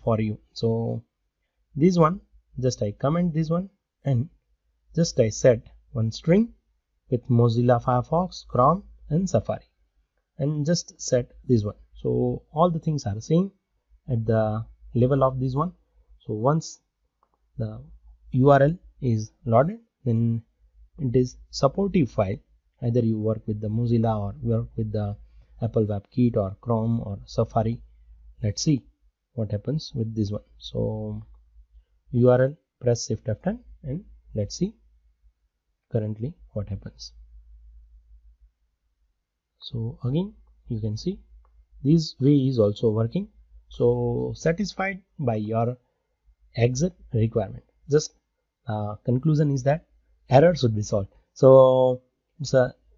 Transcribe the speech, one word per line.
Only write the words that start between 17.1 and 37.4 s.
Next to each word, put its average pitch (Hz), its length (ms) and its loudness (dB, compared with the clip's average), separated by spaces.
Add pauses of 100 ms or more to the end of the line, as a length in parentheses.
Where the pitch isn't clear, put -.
the 110 240 -8 (520)
U 135 180 4
R 139 120 8
L 160 140 2 (240)
is 110 320 -4 (120)
loaded, 143 340 2 (260)
then 117 380 0 (560)
it 127 160 -4
is 127 220 0 (140)
supportive 185 600 0
file. 104 260 -4 (460)
Either 120 180 0
you 113 180 0
work 110 280 -4
with 107 140 -6
the 110 80 -8
Mozilla 113 500 0
or 101 240 -6
work 117 240 -2 (100)
with 110 160 -6
the 104 240 -6 (460)
Apple 113 240 0
WebKit 113 500 -2
or 98 240 -2
Chrome 117 400 -2
or 101 240 -8
Safari. 113 560 -2 (600)
Let's 104 200 -4
see 147 200 0 (520)
what 110 180 -6
happens 127 420 -6
with 113 200 -6
this 104 160 -2
one. 104 120 -10 (160)
So 110 680 -8 (840)
U 123 200 4
R 123 120 4
L, 139 140 -2 (240)
press 120 260 -2
Shift - 220 -6
F 107 140 -6
ten, 226 180 -6 (240)
and 156 200 -10 (300)
let's 104 220 -6
see 196 180 -4 (1160)
currently 107 440 -6 (180)
what 104 160 -8
happens. - 440 -14 (2500)